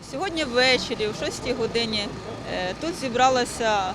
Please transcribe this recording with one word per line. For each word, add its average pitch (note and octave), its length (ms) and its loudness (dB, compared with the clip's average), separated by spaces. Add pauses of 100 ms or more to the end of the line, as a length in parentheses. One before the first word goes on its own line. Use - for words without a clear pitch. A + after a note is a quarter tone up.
(120)
Сьогодні D#4+ 320 -2
ввечері, A#3+ 640 2
о A3 160 -4
шостій C4+ 280 -4
годині, A3 560 -2 (460)
е, F#3 260 -2
тут D#4+ 100 -2 (100)
зібралася A#3+ 800 4 (160)